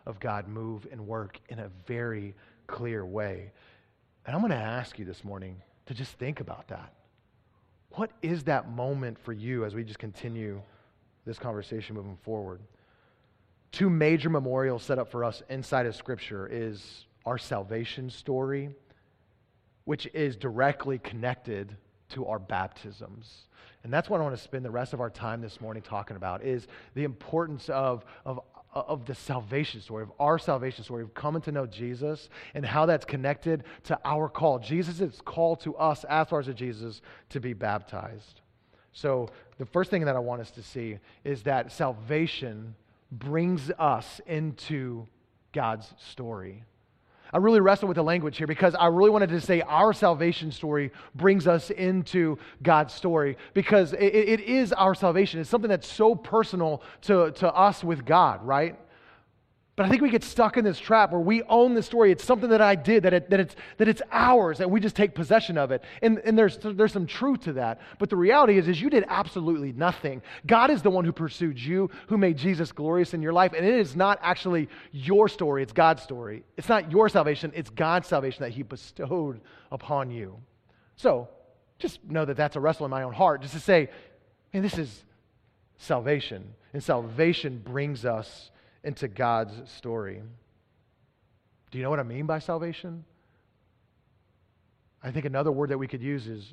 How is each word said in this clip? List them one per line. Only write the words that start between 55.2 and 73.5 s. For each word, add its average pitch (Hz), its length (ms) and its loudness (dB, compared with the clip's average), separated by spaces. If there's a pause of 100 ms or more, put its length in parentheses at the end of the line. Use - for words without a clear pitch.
It's 151 100 -6
something 233 200 2
that's 185 180 0
so 233 260 6
personal 175 720 -2 (200)
to, 175 280 4
to - 160 0
us 185 380 4
with 156 200 -2
God, 135 400 4
right? 143 320 0 (1000)
But 196 80 2
I 190 40 2
think 262 120 4
we 285 80 4
get 226 160 2
stuck 220 320 2
in 226 80 2
this 180 120 0
trap 214 340 4
where 175 100 0
we 220 220 2
own 240 300 6
the 226 80 2
story. 226 300 6
It's - 140 0
something 247 240 2
that 220 120 8
I 202 140 6
did, 180 280 4
that 180 100 6
it, 180 160 2
that 196 100 6
it's, 185 160 0 (220)
that 220 100 4
it's 220 140 2 (100)
ours, 233 460 6
that 185 120 0
we 202 120 4
just 208 160 -2
take 208 180 2
possession 196 420 2
of 135 140 2
it. 127 100 0 (200)
And, 226 180 4
and 220 180 4
there's, 220 240 6
there's 214 300 2
some 180 160 -2
truth 262 360 -2
to 160 100 -4
that. 120 260 -4 (180)
But 196 120 -2
the 196 80 0
reality 208 400 8
is, 165 100 4
is 170 140 0
you 269 80 2
did 240 180 4
absolutely 165 640 -2
nothing. 139 500 -2 (240)
God 233 240 6
is 262 120 2
the 202 100 4
one 180 140 2
who 165 80 0
pursued 160 440 -4
you, 170 320 -2 (180)
who 220 100 0
made 180 200 4
Jesus 147 360 0
glorious 165 400 0
in 165 80 -4
your 156 100 -2
life. 180 260 4